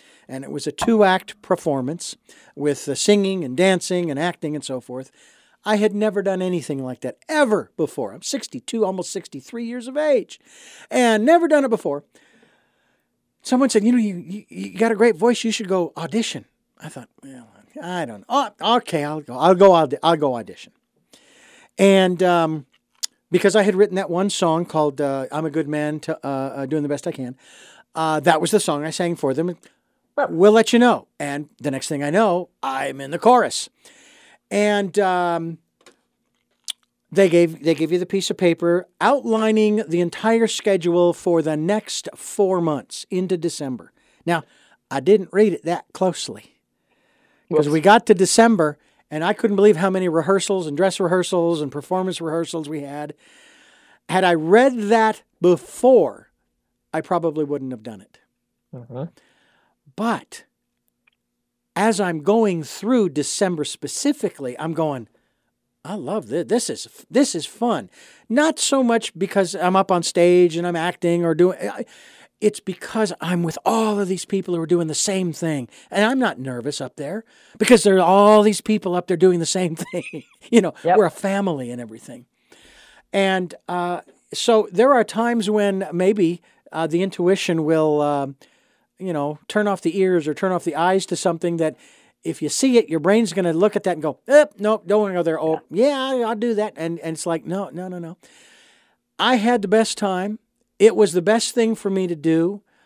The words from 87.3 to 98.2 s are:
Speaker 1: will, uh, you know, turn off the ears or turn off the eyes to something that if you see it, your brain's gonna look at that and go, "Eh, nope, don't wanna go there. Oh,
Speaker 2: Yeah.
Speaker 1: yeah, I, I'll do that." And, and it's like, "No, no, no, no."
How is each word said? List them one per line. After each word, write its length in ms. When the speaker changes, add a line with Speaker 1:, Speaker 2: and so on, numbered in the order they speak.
Speaker 1:
will, 380
uh, 260
you 140
know, 240
turn 200
off 140
the 180
ears 280
or 60
turn 180
off 140
the 100
eyes 300
to 100
something 420
that 180
if 160
you 80
see 280
it, 120
your 100
brain's 320
gonna 220
look 220
at 80
that 100
and 80
go, 160
"Eh, 180
nope, 300
don't 140
wanna 120
go 100
there. 160
Oh, 300
Speaker 2:
Yeah. 180
Speaker 1:
yeah, 380
I, 40
I'll 60
do 200
that." 200
And, 240
and 160
it's 100
like, 200
"No, 240
no, 180
no, 120
no." 180